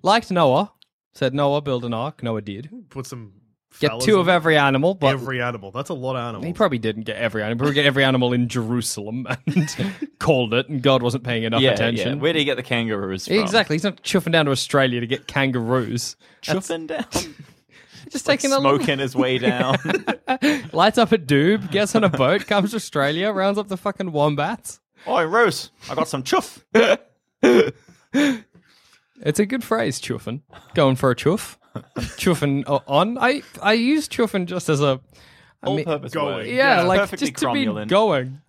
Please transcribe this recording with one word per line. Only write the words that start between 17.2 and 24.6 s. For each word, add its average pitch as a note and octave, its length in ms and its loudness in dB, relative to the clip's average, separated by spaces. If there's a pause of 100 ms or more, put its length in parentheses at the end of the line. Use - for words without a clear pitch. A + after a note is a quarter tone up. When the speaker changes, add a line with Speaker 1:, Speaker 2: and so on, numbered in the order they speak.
Speaker 1:
just - 180 -6
Speaker 3:
Like, C#4+ 120 2
Speaker 1:
taking C4+ 160 0
a C4+ 40 2
look. C4+ 220 2
Speaker 3:
smoking C#3+ 180 0
his C3 160 -4
way C3 220 0
down. B2 400 0 (480)
Speaker 1:
<laughs> C4 480 -2
Lights F3+ 240 4
up A#3 140 4
a A3 80 4
doob, E3 520 2
gets G3+ 240 0
on A3 80 4
a F#3+ 60 6
boat, D3 380 2
comes G3+ 240 2
to A3+ 60 -8
Australia, D#3+ 520 -2
rounds G3+ 300 0
up G3+ 80 -6
the F#3+ 100 -6
fucking F#3+ 340 -6
wombats. D3 680 -2 (280)